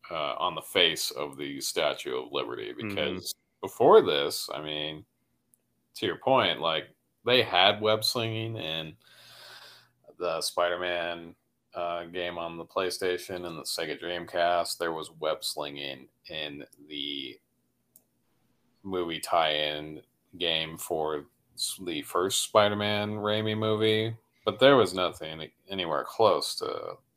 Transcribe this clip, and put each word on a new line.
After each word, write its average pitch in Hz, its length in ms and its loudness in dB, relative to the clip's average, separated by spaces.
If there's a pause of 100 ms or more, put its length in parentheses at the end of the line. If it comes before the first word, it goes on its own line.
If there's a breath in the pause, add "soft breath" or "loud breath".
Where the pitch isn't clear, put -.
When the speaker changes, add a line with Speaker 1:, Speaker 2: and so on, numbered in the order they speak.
(120)
Speaker 1:
uh, 76 260 -4
on 87 180 -2
the 80 60 -8
face 85 500 2
of 69 260 -8
the 71 240 -8
Statue 71 560 -2
of 64 140 -8
Liberty, 60 420 -4
Speaker 2:
Mm-hmm. 90 160 -8
Speaker 1:
because 90 440 -4 (280)
before 165 400 8
this, 76 520 0
I 76 80 -6
mean, 76 440 -8 (880)
to - 100 -4
your 85 120 -2
point, 107 420 4
like, 80 300 0 (360)
they 123 160 6
had 104 400 4
web 110 220 2
slinging 113 540 -2
in 80 380 -6 (1200 loud breath)
the 82 220 0
Spider-Man, 87 920 -2 (380)
uh, 87 320 -4
game 87 320 -6
on 85 200 -6
the 82 80 -10
PlayStation 90 840 -4
and 82 100 -10
the 71 60 -12
Sega 78 360 -6
Dreamcast. 87 760 0
There 85 140 -2
was 80 180 -8 (100)
web 78 240 -2
slinging 71 640 -8 (200)
in 76 380 -10 (220)
the 71 520 -8 (1400)
movie 87 360 -2
tie-in 76 840 0 (360)
game 80 400 -2
for 78 480 -4 (300)
s-, - 280 -6
the 80 200 -4
first 92 380 0
Spider-Man 104 720 4
Raimi 107 440 0
movie, 110 580 2 (300)
but 98 140 0
there 139 160 10
was 98 180 6
nothing 80 560 -4 (200)
anywhere 82 380 -2
close - 480 4
to - 420 -8 (200)